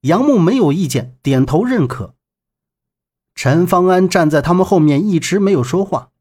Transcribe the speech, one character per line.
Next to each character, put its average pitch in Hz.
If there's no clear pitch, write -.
杨 190
木 285
没 180
有 170
意 175
见， -
点 135
头 151
认 240
可。 -
陈 156
方 180
安 185
站 170
在 151
他 156
们 180
后 185
面 151
一 180
直 180
没 202
有 139
说 175
话 -